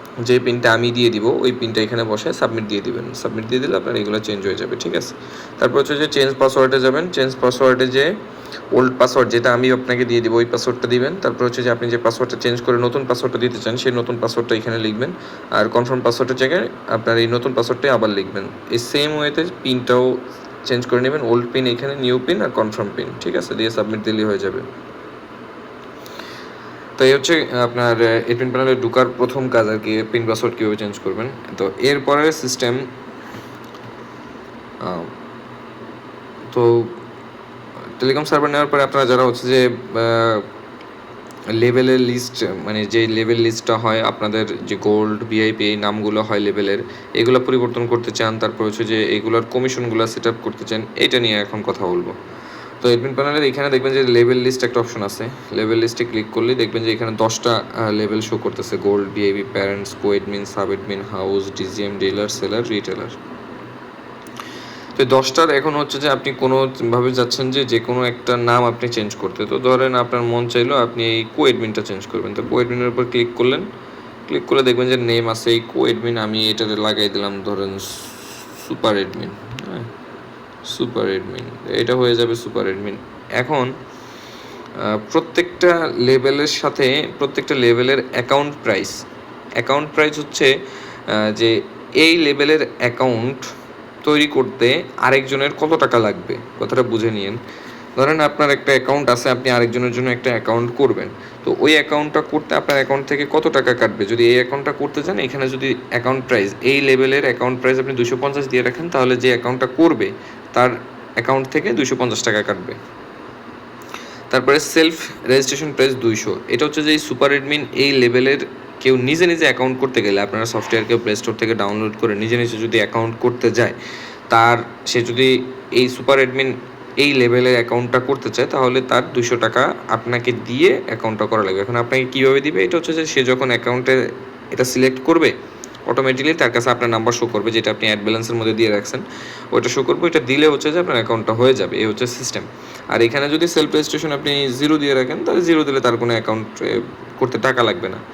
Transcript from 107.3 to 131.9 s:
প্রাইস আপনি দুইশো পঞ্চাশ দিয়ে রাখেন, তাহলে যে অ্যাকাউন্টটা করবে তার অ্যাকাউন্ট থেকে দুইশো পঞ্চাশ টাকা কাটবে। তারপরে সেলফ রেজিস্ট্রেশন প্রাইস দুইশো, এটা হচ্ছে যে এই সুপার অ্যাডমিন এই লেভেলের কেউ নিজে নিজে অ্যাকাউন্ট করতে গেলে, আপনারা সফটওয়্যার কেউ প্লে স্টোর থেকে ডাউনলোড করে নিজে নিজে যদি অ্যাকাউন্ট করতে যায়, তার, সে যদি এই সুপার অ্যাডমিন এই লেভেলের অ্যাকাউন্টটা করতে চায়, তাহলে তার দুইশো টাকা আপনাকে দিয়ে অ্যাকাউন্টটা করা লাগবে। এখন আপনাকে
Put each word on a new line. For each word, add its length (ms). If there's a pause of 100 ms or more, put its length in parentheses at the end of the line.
প্রাইস 180
আপনি 160
দুইশো 260
পঞ্চাশ 280
দিয়ে 140
রাখেন, 280
তাহলে 260
যে 120
অ্যাকাউন্টটা 380
করবে 440 (420)
তার 180 (440)
অ্যাকাউন্ট 340
থেকে 240
দুইশো 260
পঞ্চাশ 240
টাকা 200
কাটবে। 320 (1600)
তারপরে 300
সেলফ 340 (340)
রেজিস্ট্রেশন 440
প্রাইস 220
দুইশো, 420 (120)
এটা 180
হচ্ছে 160
যে 100
এই 60
সুপার 320
অ্যাডমিন 420
এই 200
লেভেলের 460 (420)
কেউ 160
নিজে 300
নিজে 180
অ্যাকাউন্ট 360
করতে 220
গেলে, 180
আপনারা 260
সফটওয়্যার 420
কেউ 100
প্লে 180
স্টোর 220
থেকে 160
ডাউনলোড 460
করে 140
নিজে 220
নিজে 220
যদি 180
অ্যাকাউন্ট 440
করতে 300
যায়, 220 (560)
তার, 300 (280)
সে 160
যদি 400 (280)
এই 180
সুপার 280
অ্যাডমিন 380 (420)
এই 160
লেভেলের 400
অ্যাকাউন্টটা 480
করতে 300
চায়, 200
তাহলে 300
তার 220 (100)
দুইশো 240
টাকা 380 (140)
আপনাকে 440 (140)
দিয়ে 400
অ্যাকাউন্টটা 400
করা 160
লাগবে। 180
এখন 160
আপনাকে 280